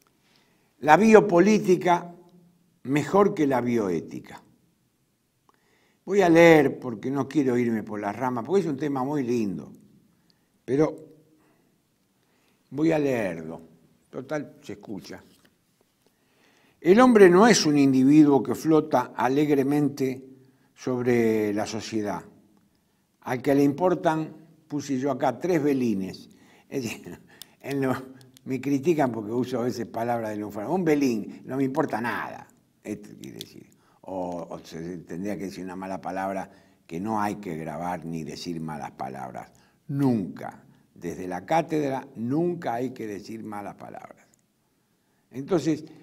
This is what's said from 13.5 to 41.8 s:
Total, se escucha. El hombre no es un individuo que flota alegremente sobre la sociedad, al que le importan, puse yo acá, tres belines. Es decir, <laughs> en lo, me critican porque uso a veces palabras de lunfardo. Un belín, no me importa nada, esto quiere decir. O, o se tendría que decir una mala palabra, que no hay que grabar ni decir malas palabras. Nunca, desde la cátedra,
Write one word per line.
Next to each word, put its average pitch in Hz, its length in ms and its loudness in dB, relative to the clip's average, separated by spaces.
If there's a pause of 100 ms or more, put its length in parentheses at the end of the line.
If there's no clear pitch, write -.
Total, 143 540 -10
se 104 100 -14
escucha. 92 500 -16 (1600)
El 196 160 6
hombre 226 300 10
no 185 180 8
es - 180 4
un 147 120 2
individuo 139 680 6
que 120 120 -4
flota 151 600 0
alegremente 139 1080 0 (540)
sobre 117 800 0
la 104 120 -2
sociedad, 104 560 -6 (1000)
al 120 200 -6
que 139 140 2
le 143 80 4
importan, 156 720 0 (320)
puse 139 320 -6
yo 139 100 -2
acá, 127 300 -2
tres 165 240 -2
belines. 117 640 -4 (380)
Es 135 160 -8
decir, 90 340 -12 (220)
<laughs> - 220 -20
en 139 200 -6
lo, 131 140 0 (480)
me 127 160 -6
critican 139 540 0
porque 110 180 -8
uso 123 300 -4
a - 20 -4
veces 117 220 -4
palabras 117 460 -6
de 107 40 -8
lunfardo. 104 380 -8
Un 185 100 -2
belín, 139 640 -2
no 127 100 -10
me 139 80 -2
importa 131 380 -4
nada, 90 440 -8 (380)
esto 104 340 -12
quiere 57 220 -16
decir. - 300 -20 (320)
O, 90 480 -8
o 85 100 -14
se 82 380 -12
tendría 90 400 -8
que 87 80 -10
decir 90 180 -12
una 92 140 -12
mala 95 240 -10
palabra, 95 500 -8 (340)
que 82 140 -10
no 107 220 -4
hay 104 140 -2
que 92 200 -10
grabar 80 480 -8
ni 82 220 -8
decir 80 340 -10
malas 78 320 -10
palabras. 65 640 -14 (340)
Nunca, 131 800 -2 (280)
desde 87 360 -10
la 90 160 -8
cátedra, 151 600 -2 (120)